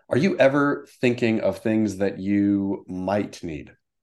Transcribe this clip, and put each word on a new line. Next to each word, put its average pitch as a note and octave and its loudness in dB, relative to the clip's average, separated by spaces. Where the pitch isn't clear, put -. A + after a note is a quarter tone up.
Are B2 0
you - 2
ever C#3+ 2
thinking A#2+ 2
of A#2 -2
things A2 0
that G2 -2
you G2 0
might F#2 -4
need? D2 -10